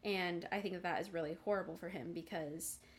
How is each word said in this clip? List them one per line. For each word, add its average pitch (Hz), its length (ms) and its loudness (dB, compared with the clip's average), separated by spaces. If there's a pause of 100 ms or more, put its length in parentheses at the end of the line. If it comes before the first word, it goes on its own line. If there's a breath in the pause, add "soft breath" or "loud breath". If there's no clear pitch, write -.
And 180 480 2
I 202 100 2
think 190 140 0
that 175 80 -4
that 175 180 2
is 196 100 -2
really 165 220 2
horrible 185 440 2
for 175 120 -4
him, 170 240 -4
because 160 640 -2 (220 soft breath)